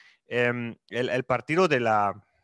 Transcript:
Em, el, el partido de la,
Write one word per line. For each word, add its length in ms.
Em, 480
el, 200
el 140
partido 440
de 120
la, 420